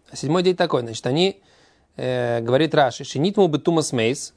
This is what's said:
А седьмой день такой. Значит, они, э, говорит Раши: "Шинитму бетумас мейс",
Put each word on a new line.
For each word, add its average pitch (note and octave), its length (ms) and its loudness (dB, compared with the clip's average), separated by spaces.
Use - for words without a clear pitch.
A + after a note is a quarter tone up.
А C3+ 60 -18
седьмой E3+ 280 0
день F#3 100 2
такой. D#3+ 280 0
Значит, A2+ 260 -10
они, F3 340 0
э, B2 440 -2
говорит C3 320 2
Раши: C#3+ 300 2
"Шинитму F3+ 460 2
бетумас D#3 440 0
мейс", A#2+ 440 -2